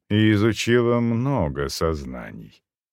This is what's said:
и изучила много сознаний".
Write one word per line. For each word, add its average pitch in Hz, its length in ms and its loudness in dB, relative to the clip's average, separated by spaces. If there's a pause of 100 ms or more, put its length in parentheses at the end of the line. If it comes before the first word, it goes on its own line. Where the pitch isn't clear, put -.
и 107 220 4
изучила 117 680 2
много 113 720 -2
сознаний". 62 920 -8 (300)